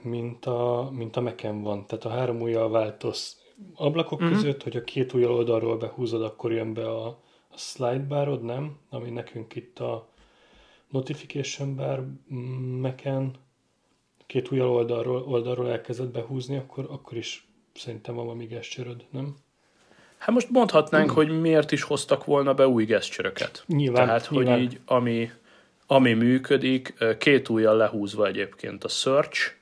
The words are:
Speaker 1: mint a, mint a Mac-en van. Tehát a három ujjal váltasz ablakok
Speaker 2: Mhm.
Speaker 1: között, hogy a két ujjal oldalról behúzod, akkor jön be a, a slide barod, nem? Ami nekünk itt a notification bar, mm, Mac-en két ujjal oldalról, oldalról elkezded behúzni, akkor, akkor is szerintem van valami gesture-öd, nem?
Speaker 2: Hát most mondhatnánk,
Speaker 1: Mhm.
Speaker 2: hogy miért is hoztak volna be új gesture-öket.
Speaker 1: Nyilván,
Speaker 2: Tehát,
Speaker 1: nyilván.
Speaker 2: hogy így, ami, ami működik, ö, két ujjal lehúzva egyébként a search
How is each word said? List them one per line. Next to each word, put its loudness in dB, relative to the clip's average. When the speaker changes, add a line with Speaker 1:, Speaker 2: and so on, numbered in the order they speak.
Speaker 1:
mint -8
a, -2
mint -8
a -2
Mac-en -6
van. -6
Tehát -8
a -6
három -2
ujjal 0
váltasz -2
ablakok -2
Speaker 2:
Mhm. 2
Speaker 1:
között, 0
hogy -6
a -4
két -2
ujjal 4
oldalról 0
behúzod, -4
akkor -4
jön -4
be -6
a, -6
a -20
slide -4
barod, -2
nem? -8
Ami -10
nekünk -12
itt -14
a -6
notification -6
bar, -4
mm, -6
Mac-en -4
két -4
ujjal 2
oldalról, 0
oldalról -2
elkezded -6
behúzni, -6
akkor, -8
akkor -14
is -10
szerintem -12
van -6
valami -10
gesture-öd, -12
nem? -8
Speaker 2:
Hát 2
most 2
mondhatnánk, 6
Speaker 1:
Mhm. 0
Speaker 2:
hogy 4
miért 4
is 2
hoztak 0
volna 4
be 8
új 6
gesture-öket. -2
Speaker 1:
Nyilván, 4
Speaker 2:
Tehát, 2
Speaker 1:
nyilván. 4
Speaker 2:
hogy 4
így, -4
ami, 2
ami 6
működik, 2
ö, 2
két 4
ujjal 6
lehúzva 2
egyébként -6
a -6
search 0